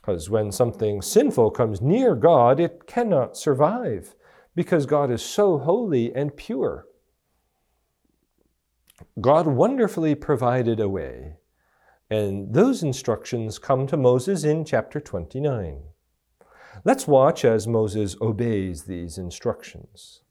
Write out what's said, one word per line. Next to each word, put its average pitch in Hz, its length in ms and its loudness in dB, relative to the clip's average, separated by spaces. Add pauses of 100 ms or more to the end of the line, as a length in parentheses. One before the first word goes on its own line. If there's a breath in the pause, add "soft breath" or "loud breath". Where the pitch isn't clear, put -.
'Cause 90 300 -4
when 107 200 0
something 107 500 -2
sinful 127 500 2
comes 107 300 -2
near 202 340 2
God, 123 440 6
it - 280 -4
cannot 196 500 -2
survive, 147 760 -2 (400 soft breath)
because 160 320 0
God 143 240 0
is 117 100 -2
so 190 380 0
holy 143 560 -2
and 143 200 -4
pure. 202 520 -6 (2250)
God 147 260 4
wonderfully 160 720 2
provided 123 640 0
a 104 100 0
way, 78 480 -10 (720)
and 101 440 -4
those 233 280 4
instructions 113 760 -4
come 135 280 -2
to 165 100 -2
Moses 131 460 2
in 151 220 0
chapter 135 340 -2
twenty-nine. 95 840 -6 (1000 loud breath)
Let's - 240 0
watch 139 380 4
as 110 220 2
Moses 107 520 -2
obeys 104 680 -4
these 87 340 -10
instructions. - 1120 -10